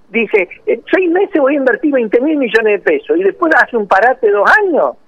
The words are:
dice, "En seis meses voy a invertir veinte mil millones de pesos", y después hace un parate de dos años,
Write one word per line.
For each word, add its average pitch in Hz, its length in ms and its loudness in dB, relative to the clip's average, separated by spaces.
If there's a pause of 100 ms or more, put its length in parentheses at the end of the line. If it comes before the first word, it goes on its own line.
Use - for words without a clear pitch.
dice, 359 400 -2 (160)
"En 240 260 -2
seis 359 200 2
meses 370 280 0
voy 277 140 2
a 302 40 0
invertir 269 360 0
veinte 233 260 0
mil 294 180 -2
millones 214 460 0
de - 80 0
pesos", - 240 -2
y 175 60 0
después 196 320 0
hace 247 240 0
un 208 100 -4
parate 226 380 0
de 202 80 2
dos 202 160 2 (140)
años, 202 320 0 (120)